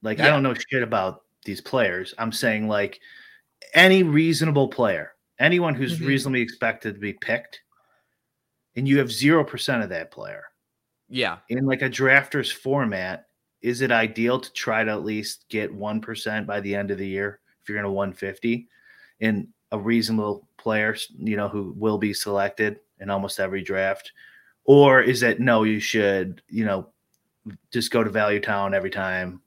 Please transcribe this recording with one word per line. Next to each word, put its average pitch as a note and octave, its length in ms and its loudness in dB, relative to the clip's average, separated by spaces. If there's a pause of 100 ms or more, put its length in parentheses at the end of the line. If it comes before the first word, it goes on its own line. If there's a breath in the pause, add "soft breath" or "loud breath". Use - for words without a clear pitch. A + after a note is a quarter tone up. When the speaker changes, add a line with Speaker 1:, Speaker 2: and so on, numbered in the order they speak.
Speaker 1:
Like, A2 160 -4
I - 60 2
Speaker 2:
Yeah. C#3+ 40 8
Speaker 1:
don't C#3+ 140 4
know C3 100 0
shit B2 300 -4
about G2+ 400 -2 (200)
these G2+ 160 -8
players. F#2+ 580 -2
I'm A2+ 140 -4
saying, A2 380 -2
like, G2+ 320 -2 (720 loud breath)
any F#3 300 8
reasonable D#3 680 2
player, G2 460 -2 (220)
anyone E3 380 2
who's C3 220 -4
Speaker 2:
Mm-hmm. D#3+ 100 -4
Speaker 1:
reasonably C3+ 340 0
expected A2+ 520 -4
to G2+ 80 -14
be G2+ 100 -6
picked, - 480 -6 (1160)
and C3 100 -2
you C#3 120 6
have B2 120 0
zero C#3+ 320 4
percent B2+ 400 -4
of G2 60 -8
that E2 220 -8
player. G1+ 340 -16 (640)
Speaker 2:
Yeah. G#2+ 300 -4 (100)
Speaker 1:
In, B2+ 160 -2
like, C3 160 0
a C3 80 0
drafter's C3+ 600 2
format, G2+ 760 -4 (360)
is A#2+ 180 -2
it B2+ 140 0
ideal A2+ 480 0
to - 100 -18
try A2 320 -2
to A2 80 -2
at F#2+ 140 -6
least G#2+ 420 -8
get G#2+ 260 -6
one G#2+ 280 -6
percent G#2+ 440 -8
by G#2 140 -6
the G2+ 160 -6
end G2+ 160 -4
of G2 60 -4
the G2 100 -8
year G2 320 -6 (220)
if - 80 -20
you're G#2 100 -6
in G#2 60 -6
a G2 60 -4
one G2 200 -2
fifty A2+ 560 -6 (540 soft breath)
in G#2+ 260 -2 (240)
a A2 80 -4
reasonable G#2+ 760 -2
player, A2 400 -2 (200)
you G#2+ 200 -4
know, G#2 100 -2
who G2 300 -6
will G#2+ 200 0
be G2+ 160 -2
selected G2+ 680 -2 (180)
in G2 100 -12
almost G2 300 -4
every F#2+ 220 -4
draft? F#2+ 500 -4 (540 soft breath)
Or C#3 360 10
is A#2+ 220 2
it, A#2 160 2
no, A#2 240 4
you G#2+ 160 2
should, G2 680 0
you A2 160 -2
know, F#2+ 240 -2 (840)
just A#2 180 -4
go A#2 140 2
to G#2+ 60 -2
Value G#2 320 0
Town G2+ 320 -2
every F#2+ 160 -2
time? F#2 580 -6